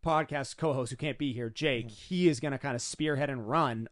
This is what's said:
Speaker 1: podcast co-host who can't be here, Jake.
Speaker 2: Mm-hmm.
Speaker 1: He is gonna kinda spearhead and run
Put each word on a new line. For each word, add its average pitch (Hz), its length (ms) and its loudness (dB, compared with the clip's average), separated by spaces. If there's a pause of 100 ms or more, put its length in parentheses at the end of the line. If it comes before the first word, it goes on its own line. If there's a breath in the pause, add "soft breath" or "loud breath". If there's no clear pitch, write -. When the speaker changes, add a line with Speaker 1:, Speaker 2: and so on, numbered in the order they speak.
Speaker 1:
podcast 151 520 0
co-host 131 340 0
who 127 60 -8
can't 147 220 -2
be 143 160 0
here, 117 160 -4
Jake. 120 380 0
Speaker 2:
Mm-hmm. 107 60 -16 (200)
Speaker 1:
He 175 140 6
is 127 120 2
gonna 139 180 -2
kinda 127 200 -2
spearhead 147 500 0
and 123 180 -4
run 120 460 2